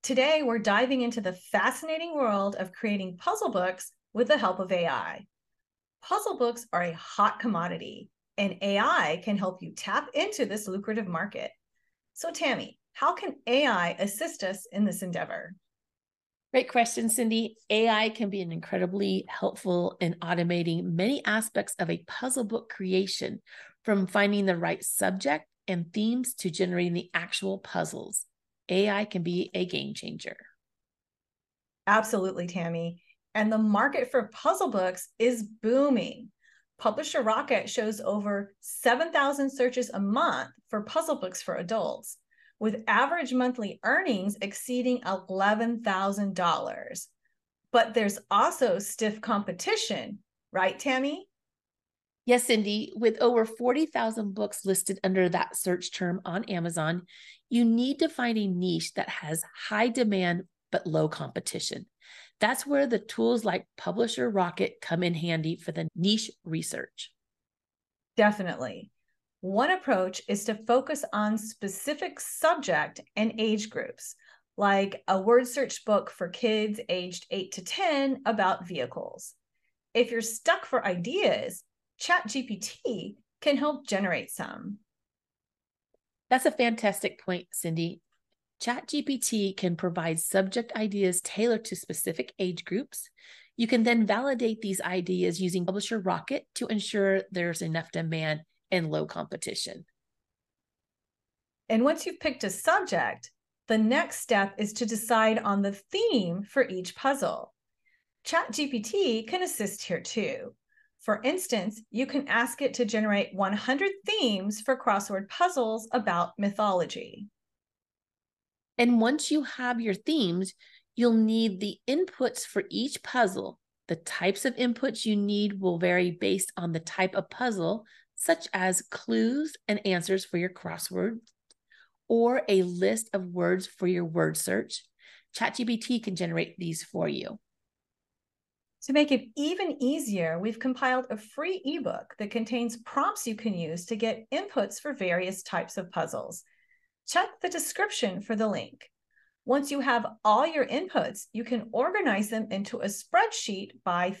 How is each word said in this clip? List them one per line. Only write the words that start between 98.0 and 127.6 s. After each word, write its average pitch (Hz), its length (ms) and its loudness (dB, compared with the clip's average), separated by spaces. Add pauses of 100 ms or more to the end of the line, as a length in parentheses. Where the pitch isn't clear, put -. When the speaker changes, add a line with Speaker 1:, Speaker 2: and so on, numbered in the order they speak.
Speaker 2:
and 165 180 0
low 156 160 0
competition. - 800 -8 (1800)
Speaker 1:
And 226 160 6
once 320 200 2
you've - 140 -8
picked - 240 -2
a 196 80 0
subject, 202 800 0 (380)
the 220 100 4
next 247 420 2
step 196 380 2
is 214 160 -2
to 240 120 -2
decide 220 520 4
on 202 240 2
the 202 160 -2 (140)
theme 220 500 2
for 247 240 2
each 185 300 -8
puzzle. 185 580 -2 (680)
Chat - 260 0
G 285 160 -2
P 254 140 -2
T 233 420 0
can 359 200 -2
assist 208 420 -4
here 160 160 -2
too. - 540 -6 (460)
For 214 240 0
instance, 226 680 -2
you 254 160 -2
can 277 220 -4
ask 240 340 0
it 277 120 0
to 247 100 2
generate 208 500 0
one 190 200 0
hundred 277 360 0 (160)
themes 208 540 0
for 254 180 0
crossword 202 500 0
puzzles 233 640 0
about 202 460 2
mythology. 202 880 0 (1500)
Speaker 2:
And 240 220 6
once 262 280 2
you 302 140 2
have 247 380 -4
your 214 140 0
themes, 190 600 0 (400)
you'll 233 180 6
need 220 460 4
the 202 200 -4 (100)
inputs 285 540 0
for - 280 0
each 226 320 -4
puzzle. 196 560 0 (300)
The 165 80 -2
types - 480 -2
of 247 100 0
inputs 247 500 -2
you 214 120 2
need 202 440 0
will 180 160 2
vary 180 360 4
based 190 440 -2
on 170 140 -4
the 160 80 -2
type 185 380 -2
of 196 120 -4
puzzle, 214 560 -2 (300)